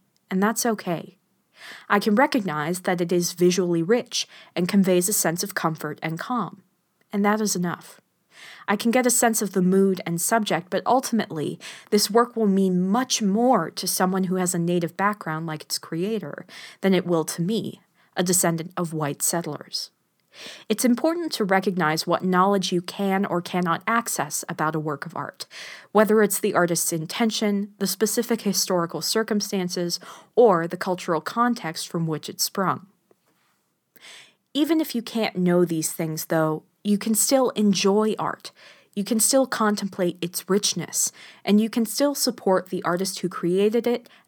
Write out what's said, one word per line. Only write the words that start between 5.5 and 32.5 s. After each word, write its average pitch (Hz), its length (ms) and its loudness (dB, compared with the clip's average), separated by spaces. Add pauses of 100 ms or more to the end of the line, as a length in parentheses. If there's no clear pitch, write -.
comfort 156 480 -4
and 160 160 -4
calm, 233 420 -6 (520)
and 202 100 0
that 214 160 2
is 208 160 -2
enough. 175 460 -6 (680)
I 202 80 0
can 233 160 0
get 247 160 4
a - 20 4
sense 226 320 2
of 190 120 -4
the 190 80 2
mood 190 440 4
and 170 140 -4
subject, 202 500 -2
but 185 160 -4
ultimately, 208 760 -2 (320)
this 208 200 2
work 233 240 2
will 226 100 0
mean 190 440 2
much 247 320 0
more 214 480 2
to - 180 -8
someone 185 380 0
who 180 100 -2
has 180 180 0
a 180 60 0
Native 170 380 0
background 180 480 -4
like 156 160 -8
its - 160 -10
creator 180 680 -6 (360)
than 190 120 4
it 180 140 2
will 165 160 2
to - 180 -6
me, 196 380 -4 (380)
a 180 60 0
descendant 175 520 0
of 170 180 -6
white 147 280 -4
settlers. - 680 -6 (800)
It's 208 160 -2
important 320 500 0
to 220 120 -2
recognize 180 600 0
what 170 200 0
knowledge 185 480 2
you 175 80 0
can 196 440 -2
or 175 160 -2
cannot 175 460 -2
access 220 600 -2
about 156 260 -2
a 156 60 -2
work 151 240 -6
of 160 100 -12
art, - 300 -10 (480)
whether 214 280 6
it's 208 180 2
the 214 140 0
artist's 170 380 2
intention, 202 800 -2 (100)
the 196 80 -2
specific 220 540 -2
historical 180 600 -2
circumstances, 190 960 -2 (380)
or 185 320 8
the 175 100 -8
cultural 180 440 -4
context 233 680 -4
from 165 180 -4
which 156 220 -6
it - 140 -8
sprung. - 460 -4 (1700)